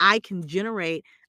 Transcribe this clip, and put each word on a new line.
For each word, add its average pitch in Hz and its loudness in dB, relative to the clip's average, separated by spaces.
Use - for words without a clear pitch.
I 202 6
can 185 -8
generate 175 -4